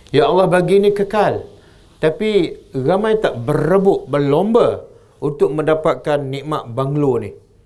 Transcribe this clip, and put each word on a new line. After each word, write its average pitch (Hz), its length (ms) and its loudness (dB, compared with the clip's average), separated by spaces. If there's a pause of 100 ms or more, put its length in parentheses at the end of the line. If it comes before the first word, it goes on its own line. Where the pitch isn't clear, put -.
(120)
Ya 139 160 2
Allah 180 200 2
bagi 180 360 2
ni 202 80 4
kekal. 196 520 -2 (560)
Tapi 165 560 0 (200)
ramai 196 440 0
tak 120 240 -2
berebut, 156 640 2
berlomba 143 800 0 (320)
untuk 151 320 -2
mendapatkan 151 720 0
nikmat 135 480 -8
banglo 135 480 0
ni, 104 160 -12 (300)